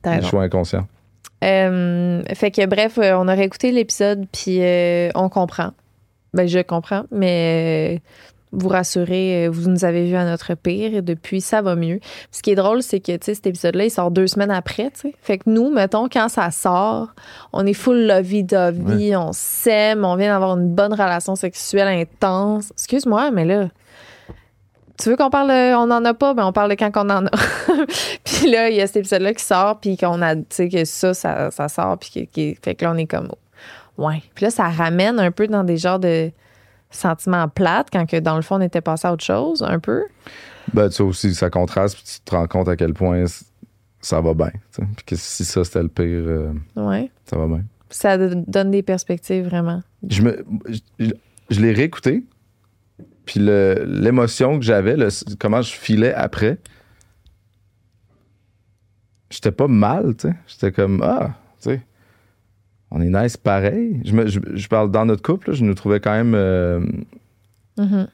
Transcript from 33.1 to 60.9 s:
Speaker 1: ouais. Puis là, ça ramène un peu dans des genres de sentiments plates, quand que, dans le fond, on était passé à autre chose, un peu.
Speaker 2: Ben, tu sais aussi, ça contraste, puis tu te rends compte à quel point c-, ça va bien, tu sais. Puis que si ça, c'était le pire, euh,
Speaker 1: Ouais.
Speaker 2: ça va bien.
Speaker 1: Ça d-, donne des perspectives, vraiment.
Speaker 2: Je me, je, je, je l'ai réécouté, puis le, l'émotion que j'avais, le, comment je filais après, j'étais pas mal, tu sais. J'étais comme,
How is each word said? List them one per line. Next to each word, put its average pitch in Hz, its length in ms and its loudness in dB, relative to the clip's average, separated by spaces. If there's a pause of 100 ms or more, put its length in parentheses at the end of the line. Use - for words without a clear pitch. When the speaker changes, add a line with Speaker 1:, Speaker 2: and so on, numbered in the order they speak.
Speaker 1:
ouais. 156 240 -4 (140)
Puis - 80 -2
là, 226 80 2
ça 190 160 0
ramène 175 500 0
un 180 140 2
peu 208 160 -2
dans 202 160 0
des 170 140 0
genres 180 200 0
de 165 320 0 (600)
sentiments 170 580 -2
plates, 185 440 0
quand 175 160 0
que, 165 120 0
dans 160 160 0
le 160 60 -2
fond, 196 120 -4
on 196 60 0
était 175 200 0
passé 160 280 -2
à 175 40 2
autre 160 120 -4
chose, 262 400 -2
un 180 160 -2
peu. 233 240 -2 (680)
Speaker 2:
Ben, 104 160 4
tu 87 60 -2
sais - 80 0
aussi, 92 320 0
ça 87 160 0
contraste, 92 460 0
puis - 80 -20
tu - 160 -18
te - 160 -8
rends 85 100 2
compte 90 220 0
à 87 80 0
quel 82 180 0
point 90 320 0
c-, - 180 -8 (560)
ça - 200 -2
va 82 120 2
bien, 80 200 0 (200)
tu - 80 -10
sais. 104 140 -4
Puis - 100 -16
que - 120 -6
si - 280 -8
ça, 87 200 -2
c'était 87 180 -2
le 85 60 -2
pire, 87 180 -2
euh, 82 460 -2 (240)
Speaker 1:
Ouais. 208 340 -4 (140)
Speaker 2:
ça - 120 -6
va 80 120 -2
bien. 82 160 -2 (260)
Speaker 1:
Ça 196 260 0
d-, 180 300 0
donne 196 240 0
des 196 140 0
perspectives, 185 600 -4
vraiment. 175 360 -4 (260)
Speaker 2:
Je 98 140 2
me, 117 240 0 (220)
je, 110 100 -8 (220)
je, 113 100 2 (400)
je 101 100 2
l'ai 113 120 4
réécouté, 151 500 0 (1040)
puis - 140 -4
le, 98 480 4
l'émotion 120 720 2
que 123 60 -4
j'avais, 107 320 2
le, 117 120 2 (320)
comment 113 220 2
je 120 100 -6
filais 110 420 2
après, 120 440 -2 (2750)
j'étais - 220 -4
pas 143 160 0
mal, 120 480 2
tu 147 120 -4
sais. 175 60 0 (120)
J'étais - 260 -4
comme, 98 300 2